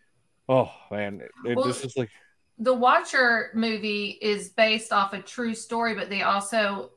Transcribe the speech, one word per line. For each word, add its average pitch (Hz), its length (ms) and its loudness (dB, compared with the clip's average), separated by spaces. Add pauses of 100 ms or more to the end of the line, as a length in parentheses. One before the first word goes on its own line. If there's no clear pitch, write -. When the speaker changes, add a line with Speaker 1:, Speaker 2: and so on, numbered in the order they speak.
(480)
Speaker 1:
oh 127 220 4 (200)
man, 101 300 -6
it, - 320 -8
it 120 40 2
Speaker 2:
Well, 127 100 2
Speaker 1:
just 123 180 -2
is 127 120 -8
like 123 140 -2 (480)
Speaker 2:
The 254 160 2
Watcher 247 800 2
movie 208 680 -2
is 202 280 0
based 220 440 2
off 196 200 2
a 196 100 -6
true 233 320 -4
story, 226 400 -2
but 185 160 -6
they 196 120 -2
also 202 760 0